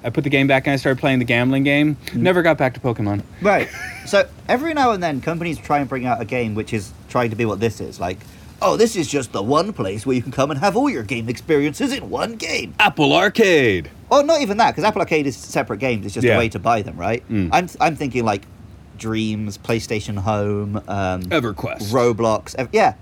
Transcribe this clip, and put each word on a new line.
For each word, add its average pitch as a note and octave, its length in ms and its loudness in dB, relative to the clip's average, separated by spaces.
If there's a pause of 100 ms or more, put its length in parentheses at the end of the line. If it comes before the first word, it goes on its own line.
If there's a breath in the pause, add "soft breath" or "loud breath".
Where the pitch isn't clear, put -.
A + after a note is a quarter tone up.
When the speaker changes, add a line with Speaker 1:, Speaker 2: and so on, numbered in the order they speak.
Speaker 1:
I A#2+ 60 -2
put D3 120 0
the D3 60 0
game C3+ 160 4
back C3+ 220 2
and C#3+ 60 2
I - 20 2
started C3+ 240 0
playing C3+ 180 2
the B2 80 2
gambling B2+ 380 2
game. D3 320 2 (120)
Speaker 2:
Mm. - 100 -10
Speaker 1:
Never F3 260 4
got D#3+ 160 4
back C3 160 2
to - 40 -14
Pokemon. G#2 440 -2 (180)
Speaker 2:
Right. F3+ 260 2 (380)
So D5 240 2 (180)
every D4+ 280 0
now C4 160 4
and G3 100 -2
then, D#3 180 -2
companies D#3+ 380 -4
try D3 220 0
and C3+ 100 -2
bring B2+ 160 -4
out A#2+ 160 0
a A#2 40 -4
game A#2 280 -4
which G#2+ 200 -4
is G#2 180 -6 (180)
trying A#2+ 220 0
to G#2 40 -6
be A2 80 0
what G#2 160 -2
this A2 220 -2
is. - 180 -10
Like, F#2 200 -4 (420 loud breath)
"Oh, E3+ 160 2
this A3+ 180 4
is D#3+ 120 -2
just C#3 240 -4
the G#2 100 -4
one D3+ 320 0
place G#2 320 -6
where C3 100 2
you B2 60 0
can C3 100 -8
come C#3 200 0
and C#3+ 80 -4
have G3 180 2
all C#4 140 2
your D3 100 -4
game A2+ 260 -6
experiences D3+ 640 0
in B3 200 -6
one A3+ 240 -4
game." - 420 -6
Speaker 1:
Apple D#3 360 2
Arcade. D#3+ 760 4 (220)
Speaker 2:
Well, C#4+ 120 6
not D4+ 180 2
even G3+ 160 -2
that, F3+ 180 2
'cause D3+ 80 -2
Apple G3+ 180 2
Arcade D#3 240 0
is C3+ 100 -2
separate A#2+ 440 -6
games. A#2 260 -2
It's G2+ 80 -8
just B2 140 0
Speaker 1:
Yeah. A#2 80 6
Speaker 2:
a - 20 4
way A#2 120 2
to G#2 100 -6
buy A2 240 2
them, D#2+ 140 -10
right? G2+ 300 -4
Speaker 1:
Mm. G2 240 0
Speaker 2:
I'm, F3 160 2 (140)
I'm D#3 140 2
thinking, B2+ 300 -2
like, G#2 180 -2 (560)
Dreams, G#2+ 580 -4
PlayStation A2 640 -4
Home, G#2 560 -2 (120)
um, F#2 360 -2
Speaker 1:
EverQuest. G#2 680 -4
Speaker 2:
Roblox. A#2 680 2
Ev-, B2+ 120 -6
yeah. F#3+ 300 4